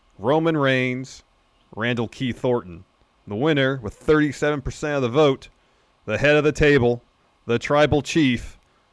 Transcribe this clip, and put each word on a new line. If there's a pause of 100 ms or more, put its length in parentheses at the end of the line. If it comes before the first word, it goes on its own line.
(180)
Roman
Reigns, (520)
Randall
Keith
Orton. (420)
The
winner,
with
thirty-seven
percent
of
the
vote, (560)
the
head
of
the
table, (460)
the
tribal
chief, (360)